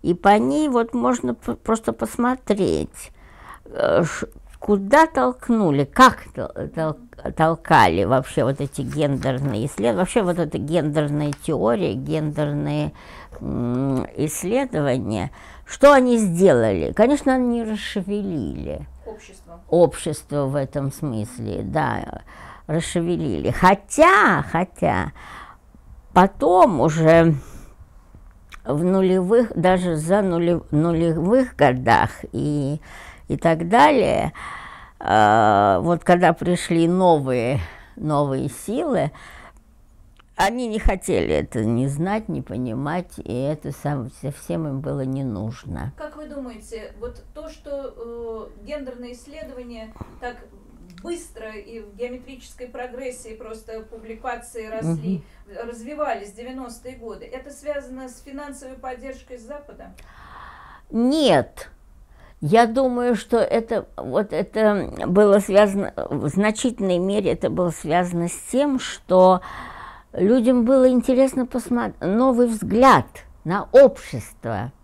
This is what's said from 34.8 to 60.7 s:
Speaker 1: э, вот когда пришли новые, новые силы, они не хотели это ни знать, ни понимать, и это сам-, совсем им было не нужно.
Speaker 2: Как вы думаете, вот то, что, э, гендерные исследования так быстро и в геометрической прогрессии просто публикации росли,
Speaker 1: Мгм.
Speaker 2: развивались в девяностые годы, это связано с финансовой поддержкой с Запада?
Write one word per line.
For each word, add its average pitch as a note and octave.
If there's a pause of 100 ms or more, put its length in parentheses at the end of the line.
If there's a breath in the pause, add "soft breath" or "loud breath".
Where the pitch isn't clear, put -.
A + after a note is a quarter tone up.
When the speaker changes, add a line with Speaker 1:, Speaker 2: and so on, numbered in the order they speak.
Speaker 1:
э, G#2
вот E3+
когда F3
пришли E3+
новые, C#3 (360 loud breath)
новые C#3+
силы, A3 (1300 loud breath)
они A#3
не A3
хотели E3+
это G#2
ни A#2
знать, F#3+
ни D3
понимать, B2+
и -
это C#3
сам-, C#3 (120)
совсем D#3+
им C3+
было C#3
не C3+
нужно. G#2+
Speaker 2:
Как D#4
вы D4+
думаете, A3+
вот A#3 (120)
то, D#4
что, A#3 (120)
э, -
гендерные B3
исследования B3 (300)
так B3 (680)
быстро D#4+
и A3
в G3+
геометрической B3
прогрессии B3
просто A3
публикации A3+
росли, E3 (260 soft breath)
Speaker 1:
Мгм. A#3
Speaker 2:
развивались A#3
в G3+
девяностые B3+
годы, A3+
это C4
связано C4
с A#3+
финансовой C4+
поддержкой B3+
с A3+
Запада? A3 (960 loud breath)